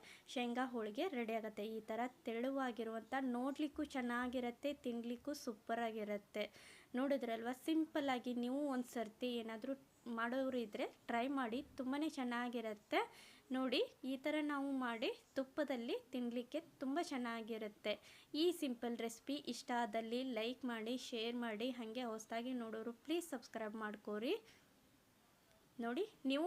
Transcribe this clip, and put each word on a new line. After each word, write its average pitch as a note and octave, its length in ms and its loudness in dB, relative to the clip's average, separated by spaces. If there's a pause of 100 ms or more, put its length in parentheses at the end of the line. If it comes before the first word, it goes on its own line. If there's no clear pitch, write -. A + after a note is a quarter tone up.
(320)
ಶೇಂಗಾ A#3+ 380 2
ಹೋಳಿಗೆ A3 340 0 (120)
ರೆಡಿ A3+ 220 0
ಆಗುತ್ತೆ. G#3+ 260 -4 (120)
ಈ A3 120 -4
ಥರ A3 120 0 (260)
ತೆಳುವಾಗಿರುವಂಥ, A#3 840 0 (220)
ನೋಡಲಿಕ್ಕೂ C#4+ 480 0 (120)
ಚೆನ್ನಾಗಿರುತ್ತೆ, B3 760 0 (140)
ತಿನ್ನಲಿಕ್ಕೂ A#3+ 480 -2 (100)
ಸೂಪರಾಗಿರುತ್ತೆ. G#3+ 1000 -2 (540)
ನೋಡಿದ್ರಲ್ವ, A#3+ 540 2 (140)
ಸಿಂಪಲ್ಲಾಗಿ C#4 680 2 (120)
ನೀವು B3+ 160 2 (140)
ಒಂದು B3+ 220 0
ಸರ್ತಿ A3+ 340 -2 (100)
ಏನಾದರೂ A3+ 340 -2 (440)
ಮಾಡೋರು B3+ 480 2
ಇದ್ದರೆ A3 200 0 (240)
ಟ್ರೈ A#3 160 4 (120)
ಮಾಡಿ, B3 220 2 (200)
ತುಂಬಾ C4 180 2 (200)
ಚೆನ್ನಾಗಿರುತ್ತೆ. A#3+ 840 0 (480)
ನೋಡಿ, C4 320 4 (300)
ಈ - 20 0 (100)
ಥರ D4+ 120 4 (160)
ನಾವು C#4 180 2 (140)
ಮಾಡಿ A#3 260 2 (260)
ತುಪ್ಪದಲ್ಲಿ C4+ 600 0 (180)
ತಿನ್ನಲಿಕ್ಕೆ B3 460 0 (220)
ತುಂಬ C#4 160 2 (120)
ಚೆನ್ನಾಗಿರುತ್ತೆ. A3+ 840 -2 (400)
ಈ D4+ 120 6 (160)
ಸಿಂಪಲ್ A#3+ 340 0 (100)
ರೆಸಿಪಿ C4+ 300 -4 (180)
ಇಷ್ಟ - 160 -6 (120)
ಆದಲ್ಲಿ A3+ 400 0 (160)
ಲೈಕ್ A#3+ 340 -2
ಮಾಡಿ, A#3 240 -2 (120)
ಶೇರ್ A#3 280 -2 (100)
ಮಾಡಿ, A3+ 220 0 (120)
ಹಾಗೆ A#3 320 -4
ಹೊಸದಾಗಿ A#3 500 -2
ನೋಡೋರು A3 320 -4 (100)
ಪ್ಲೀಸ್ E4+ 300 0
ಸಬ್ಸ್ಕ್ರೈಬ್ A3+ 500 -4
ಮಾಡ್ಕೋರಿ. G#3+ 500 -2 (1400)
ನೋಡಿ, B3 260 0 (240)
ನೀವು C#4+ 180 4